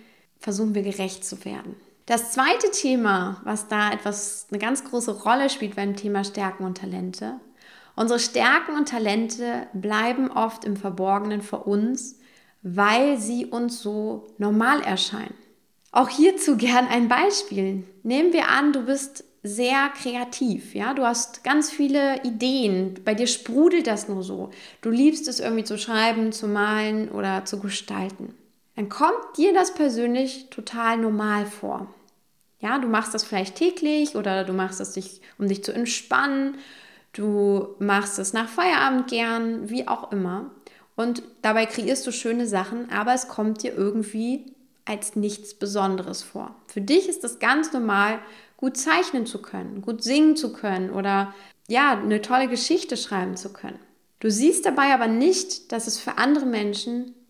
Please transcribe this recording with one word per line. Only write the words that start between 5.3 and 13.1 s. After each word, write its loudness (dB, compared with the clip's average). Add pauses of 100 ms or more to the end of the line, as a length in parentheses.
spielt -6
beim -2
Thema -2
Stärken -6
und -6
Talente, -8 (560)
unsere 0
Stärken 2
und 0
Talente -2
bleiben 0
oft -2
im -2
Verborgenen -2
vor -8
uns, -2 (420)
weil 4